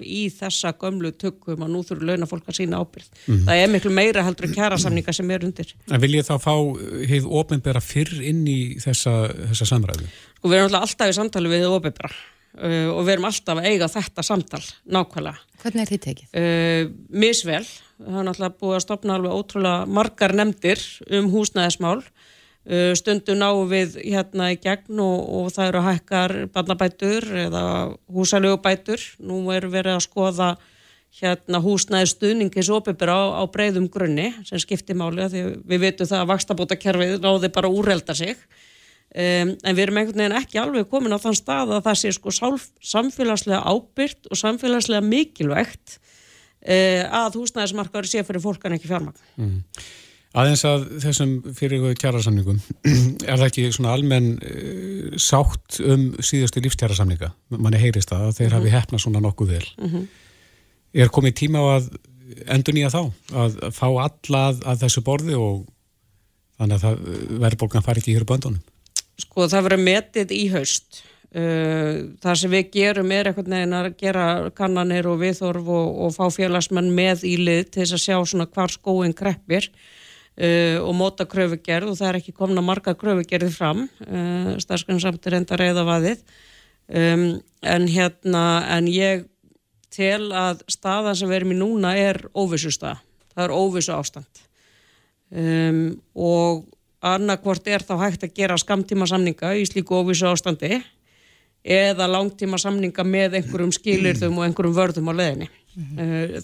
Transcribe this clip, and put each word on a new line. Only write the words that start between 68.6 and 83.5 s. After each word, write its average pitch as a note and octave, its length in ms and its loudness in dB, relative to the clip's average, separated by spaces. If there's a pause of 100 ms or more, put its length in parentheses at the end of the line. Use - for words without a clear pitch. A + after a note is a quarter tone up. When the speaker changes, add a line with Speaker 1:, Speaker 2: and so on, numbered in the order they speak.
Speaker 1:
Sko, - 300 0
það F#3+ 160 2
verður F#3 200 4
metið G3 520 0
í G3+ 140 0
haust. - 520 -4 (300)
Eh, D#3+ 720 -2 (160)
það F3 160 2
sem F3+ 140 0
við F#3+ 220 2
gerum G3 400 2
er G3 120 0
einhvern F#3+ 240 -2
veginn F3+ 240 -2
að F3+ 240 -2
gera F3+ 540 0
kannanir F3+ 560 0
og E3+ 140 0
viðhorf F3 460 -2
og, E3+ 220 0 (160)
og E3 100 0
fá F#3 140 0
félagsmenn F3+ 640 0
með F3+ 320 2
í F3+ 140 0
lið F3 320 2
til F#3+ 120 -2
þess F3 140 -2
að - 80 -2
sjá F#3+ 120 0 (120)
svona E3+ 180 0
hvar F3+ 220 -2
skóinn F#3 480 0
kreppir, G3 520 -2 (720)
eh, E3+ 400 4
og F3 160 -2
móta F#3+ 320 0
kröfugerð F3 640 -2
og F#3 80 -6
það F#3+ 100 0
er F3+ 120 -2
ekki - 140 -14
komna F#3 280 0
margar F#3 320 0
kröfugerðir F3+ 580 -2